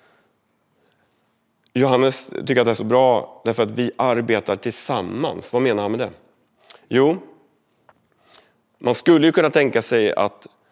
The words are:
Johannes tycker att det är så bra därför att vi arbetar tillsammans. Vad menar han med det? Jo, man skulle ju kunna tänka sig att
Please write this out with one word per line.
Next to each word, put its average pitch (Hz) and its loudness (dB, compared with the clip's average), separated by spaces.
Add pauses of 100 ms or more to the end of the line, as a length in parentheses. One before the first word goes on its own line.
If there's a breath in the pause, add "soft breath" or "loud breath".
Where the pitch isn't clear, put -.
(1700 soft breath)
Johannes 131 2
tycker 123 -2
att 117 6
det 117 2
är 110 0
så 113 -8
bra 123 0
därför 113 0
att 107 -6
vi 120 -4
arbetar 117 -2
tillsammans. 107 -8
Vad 123 0
menar 110 -2
han 101 -4
med 117 -4
det? 104 -6 (760 loud breath)
Jo, 143 2 (1600 soft breath)
man 120 -2
skulle 160 4
ju 165 4
kunna 156 2
tänka 135 0
sig 110 0
att - -4 (240)